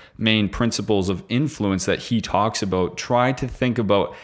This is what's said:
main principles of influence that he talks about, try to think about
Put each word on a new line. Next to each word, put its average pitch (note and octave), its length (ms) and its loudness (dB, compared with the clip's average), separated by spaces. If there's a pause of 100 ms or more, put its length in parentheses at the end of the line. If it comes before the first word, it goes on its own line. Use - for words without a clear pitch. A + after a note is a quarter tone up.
(180)
main G#2+ 320 2
principles G#2 580 0
of F#2+ 220 -2
influence A#2 560 0
that F#2 140 0
he A#2 200 -2
talks G#2 420 0
about, F#2 360 0
try B2 340 0
to C3 160 -4
think B2 300 -2
about G2+ 360 2 (100)